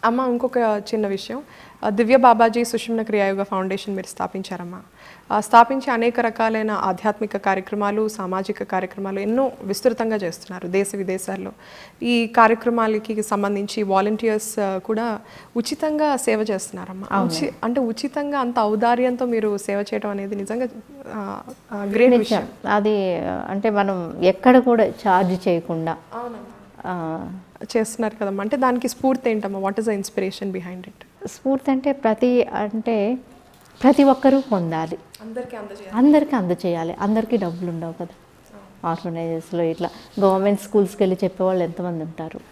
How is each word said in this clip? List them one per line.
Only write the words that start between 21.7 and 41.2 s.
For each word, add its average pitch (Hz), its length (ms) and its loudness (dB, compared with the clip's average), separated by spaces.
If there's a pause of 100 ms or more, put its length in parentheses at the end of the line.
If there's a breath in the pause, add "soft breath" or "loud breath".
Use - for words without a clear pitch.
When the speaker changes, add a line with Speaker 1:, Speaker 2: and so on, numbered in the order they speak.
Speaker 1:
ఆ, 202 100 -6
గ్రేట్ 220 260 4
Speaker 2:
నిజం. 247 100 6
Speaker 1:
విషయం. 214 280 0 (220)
Speaker 2:
అది, 202 460 2 (100)
అంటే 190 440 -2
మనం 196 540 -2
ఎక్కడ 254 340 6
కూడా 233 280 6
ఛార్జ్ 185 640 2
చేయకుండా, 165 500 -2 (160)
Speaker 1:
అవునమ్మా. 233 260 -12 (460)
Speaker 2:
ఆ, 170 420 -6 (500)
Speaker 1:
చేస్తున్నారు 220 460 -2
కదమ్మా. 196 180 -4
అంటే 220 160 -2
దానికి 247 300 2
స్ఫూర్తి 262 420 0
ఏంటమ్మా? 196 300 -2
What 196 140 -2
is 220 100 -4
the 220 100 0
inspiration 196 580 -4
behind 185 340 -10
it? - 420 -18
Speaker 2:
స్ఫూర్తి 269 440 -2
అంటే 269 200 0
ప్రతి, 247 520 2
అంటే 220 760 -2 (680)
ప్రతి 277 200 8
ఒక్కరూ 269 360 6
పొందాలి, 165 580 -2 (240)
Speaker 1:
అందరికీ 226 360 -12
అందజేయాలి. 202 400 -10
Speaker 2:
అందరికీ 294 380 6
అందజేయాలి. 175 640 0
అందరికీ 220 380 0
డబ్బులు 175 320 -4
ఉండవు 165 220 -6
కదా. 170 120 -10
Speaker 1:
అవును. - 840 -14
Speaker 2:
ఆర్ఫనైజెస్లో 165 760 -4
ఇట్లా 165 260 -2 (300 loud breath)
government 196 420 4
స్కూల్స్కి 202 420 0
వెళ్ళి 185 200 2